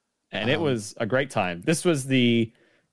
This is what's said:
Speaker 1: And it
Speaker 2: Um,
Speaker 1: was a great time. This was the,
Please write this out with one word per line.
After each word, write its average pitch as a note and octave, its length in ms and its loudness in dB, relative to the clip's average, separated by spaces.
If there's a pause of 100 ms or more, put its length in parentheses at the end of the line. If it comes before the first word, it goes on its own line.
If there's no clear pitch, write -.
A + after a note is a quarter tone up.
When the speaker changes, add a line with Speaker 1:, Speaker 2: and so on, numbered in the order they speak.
(300)
Speaker 1:
And G2+ 180 -4
it D3+ 100 0
Speaker 2:
Um, E3+ 40 -4
Speaker 1:
was B2 360 -4
a A#2 80 -4
great C3 240 -2
time. F2+ 320 -2
This - 220 0
was D3 220 0
the, A#2+ 460 4 (400)